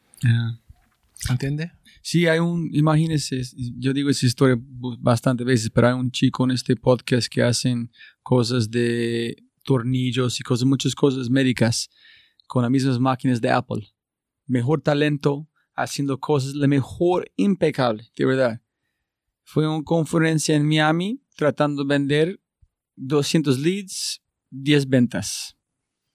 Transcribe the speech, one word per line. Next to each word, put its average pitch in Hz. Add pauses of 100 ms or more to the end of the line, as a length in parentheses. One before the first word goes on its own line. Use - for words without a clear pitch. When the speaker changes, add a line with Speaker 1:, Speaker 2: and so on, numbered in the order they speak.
(240)
Speaker 1:
Ajá. 117 (680)
Speaker 2:
¿Entiendes? 143 (320)
Speaker 1:
Sí, 170
hay 160
un, 170
imagínese, 156 (340)
yo 127
digo 143
esa 135
historia 127
bu-, 123
bastante 123
veces, 117
pero 120
hay 123
un 127
chico 131
en 127
este 127
podcast 123
que 123
hacen 120 (320)
cosas 120
de 117 (280)
tornillos 127
y -
cosas, 123
muchas 135
cosas 131
médicas 127 (560)
con 127
las 120
mismas 131
máquinas 127
de 123
Apple. 120 (600)
Mejor 127
talento, 147 (300)
haciendo 139
cosas, 139
la 143
mejor, 160
impecable, 143
de 139
verdad. 131 (840)
Fue 156
una 156
conferencia 160
en 147
Miami, 156 (140)
tratando 147
de 139
vender 147 (560)
doscientos 143
leads, 185 (260)
diez 135
ventas. 123 (580)